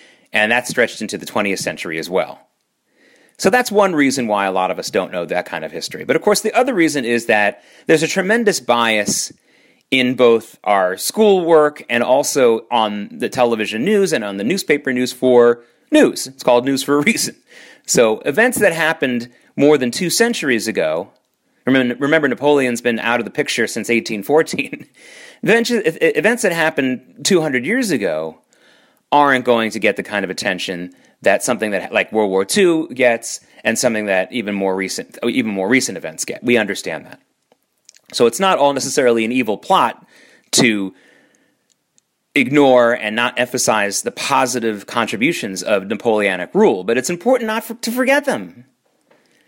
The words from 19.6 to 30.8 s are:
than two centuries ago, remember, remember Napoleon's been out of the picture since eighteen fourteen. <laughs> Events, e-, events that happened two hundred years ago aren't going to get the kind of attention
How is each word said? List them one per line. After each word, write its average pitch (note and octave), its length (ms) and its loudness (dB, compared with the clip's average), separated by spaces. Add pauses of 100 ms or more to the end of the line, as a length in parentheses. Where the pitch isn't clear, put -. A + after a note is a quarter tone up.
than B2 140 -2
two F3 180 -4
centuries C#3+ 580 0
ago, A2 440 -2 (540)
remember, B2+ 300 2
remember D3 320 2
Napoleon's C3 540 0
been A#2 180 0
out A#2 200 0
of G#2+ 60 -4
the G#2 60 -12
picture B2 360 -2
since A2 220 -6
eighteen A2+ 340 -2
fourteen. D3 640 -2 (280)
<laughs> - 280 -18
Events, A#3 280 2
e-, A#3+ 40 0
events E3 680 0
that F3+ 100 0
happened D#3 720 -2
two F3 180 2
hundred C3 240 -2
years A3+ 260 -2
ago D#2+ 460 -4 (720)
aren't C#3 320 4
going A2+ 280 2
to A2 80 -8
get G2+ 160 2
the G2 80 -6
kind G2+ 200 -4
of F2+ 80 -4
attention F2+ 600 -6 (280)